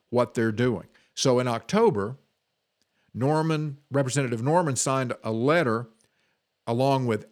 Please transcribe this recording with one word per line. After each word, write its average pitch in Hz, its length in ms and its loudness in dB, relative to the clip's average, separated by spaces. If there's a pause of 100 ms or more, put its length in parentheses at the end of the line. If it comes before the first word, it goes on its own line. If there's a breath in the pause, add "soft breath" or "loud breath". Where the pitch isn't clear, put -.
what 120 240 0
they're 113 200 0
doing. 113 340 -2 (260 soft breath)
So 127 260 2
in 123 80 -2
October, 123 680 0 (1000)
Norman, 151 640 -2 (120)
Representative 127 500 -2
Norman 147 360 2
signed 135 340 -2 (140)
a 113 60 -2
letter 123 580 0 (760)
along 131 400 2
with 107 260 -2